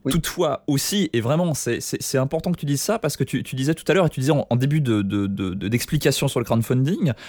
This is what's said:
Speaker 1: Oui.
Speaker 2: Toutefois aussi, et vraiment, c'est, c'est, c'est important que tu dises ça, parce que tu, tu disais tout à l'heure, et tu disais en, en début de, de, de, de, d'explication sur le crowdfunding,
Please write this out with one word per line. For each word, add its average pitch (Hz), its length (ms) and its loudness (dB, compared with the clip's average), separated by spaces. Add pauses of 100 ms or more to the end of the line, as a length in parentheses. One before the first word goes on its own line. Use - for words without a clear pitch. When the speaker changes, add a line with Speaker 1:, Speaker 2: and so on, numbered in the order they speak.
Speaker 1:
Oui. 135 80 -2
Speaker 2:
Toutefois 160 540 -2
aussi, 165 480 0
et 117 80 2
vraiment, 156 320 2
c'est, 123 260 -2
c'est, - 220 -6
c'est - 160 -2
important 160 340 0
que 170 60 -2
tu - 80 -8
dises 139 160 0
ça, 220 160 0
parce 147 200 -4
que 139 60 0
tu, 127 200 -4
tu - 120 -10
disais 135 200 0
tout - 120 -14
à 156 60 6
l'heure, 175 140 4
et - 20 2
tu - 100 -8
disais 131 120 2
en, 147 180 0
en 120 60 2
début 143 260 2
de, 110 220 2
de, 101 240 0
de, 95 260 -2
de, 98 140 -4
d'explication 139 600 0
sur 131 120 -2
le 117 60 -2
crowdfunding, 135 640 2 (180)